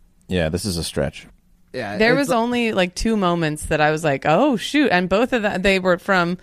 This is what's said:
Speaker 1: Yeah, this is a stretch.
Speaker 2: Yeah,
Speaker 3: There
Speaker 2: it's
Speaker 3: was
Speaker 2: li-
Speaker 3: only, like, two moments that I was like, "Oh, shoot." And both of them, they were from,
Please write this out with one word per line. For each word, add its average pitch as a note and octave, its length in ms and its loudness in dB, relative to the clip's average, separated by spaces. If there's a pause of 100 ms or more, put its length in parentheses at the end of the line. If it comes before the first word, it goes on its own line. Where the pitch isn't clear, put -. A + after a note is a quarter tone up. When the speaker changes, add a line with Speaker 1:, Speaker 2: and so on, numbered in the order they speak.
(280)
Speaker 1:
Yeah, F2 200 0
this F2 160 -2
is F#2 140 -2
a D#2+ 60 -4
stretch. - 440 -4 (460)
Speaker 2:
Yeah, B2 240 -8
Speaker 3:
There A3 160 2
Speaker 2:
it's C4+ 60 0
Speaker 3:
was C#4 100 0
Speaker 2:
li- B3+ 60 2
Speaker 3:
only, A#3 360 0
like, F3+ 240 0
two A3+ 220 0
moments E3+ 480 -2
that D3+ 160 0
I D3+ 100 4
was D#3 100 -2
like, C#3+ 240 -2
"Oh, A3+ 300 2
shoot." C#4+ 340 0
And F3+ 200 0
both A3 240 0
of A#3 80 0
them, F#3+ 200 -2
they F#3+ 180 2
were F#3 180 2
from, F3 460 0